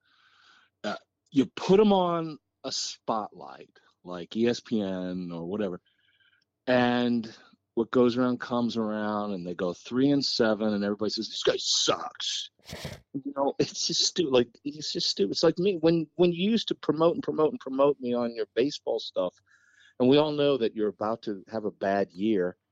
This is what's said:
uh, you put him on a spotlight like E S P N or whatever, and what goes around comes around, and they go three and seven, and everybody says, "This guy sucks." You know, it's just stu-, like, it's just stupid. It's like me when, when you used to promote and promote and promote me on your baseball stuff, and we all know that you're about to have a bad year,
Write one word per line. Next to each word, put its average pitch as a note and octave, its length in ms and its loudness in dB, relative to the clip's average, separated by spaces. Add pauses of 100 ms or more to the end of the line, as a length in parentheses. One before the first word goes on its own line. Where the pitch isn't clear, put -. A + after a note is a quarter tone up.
(840)
uh, G#2 120 -4 (340)
you C3+ 160 2
put - 340 2
him G#3 140 6
on E3+ 460 0 (240)
a C3 80 -8
spotlight - 960 -8 (340)
like F2+ 320 -12
E A2+ 120 2
S A#2+ 120 0
P A2 220 -4
N F#2 500 -4
or E2+ 140 -8
whatever, F#2+ 340 -4 (840)
and A#2+ 680 2 (440)
what A2+ 160 -2
goes B2 260 4
around B2 220 0
comes A#2+ 380 -2
around, G#2+ 560 -2
and F2 120 -8
they F2 80 -6
go F2 200 -4
three C3 360 0
and C#3+ 160 2
seven, A2 480 0
and G2+ 100 -2
everybody G#2 280 -2
says, A2 180 -6
"This - 140 -10
guy A2+ 140 2
sucks." - 920 -4 (640)
You C#3 220 -8
know, C#3 240 0
it's - 260 -2
just - 200 0
stu-, D#3 260 -2
like, B2 180 4 (160)
it's D3+ 260 -8
just - 180 -4
stupid. G3 220 0
It's - 120 -2
like E3+ 160 2
me F3 220 0
when, E3 340 4
when F3 180 4
you F#3 160 0
used A3+ 200 2
to - 60 -2
promote D#3+ 380 2
and - 100 -4
promote D3+ 280 2
and B2 80 -10
promote C3+ 420 2
me A#2+ 140 -2
on A#2+ 200 -2
your A2 200 -4
baseball A#2+ 440 -2
stuff, - 340 -4 (680)
and B2+ 100 4
we C#3+ 80 6
all D3+ 140 4
know C#3+ 260 2
that A2 180 0
you're G#2+ 140 0
about G#2+ 340 -4
to G2+ 260 -6
have A2 160 -6
a F#2+ 60 -2
bad G2 400 0
year, F2+ 460 0 (140)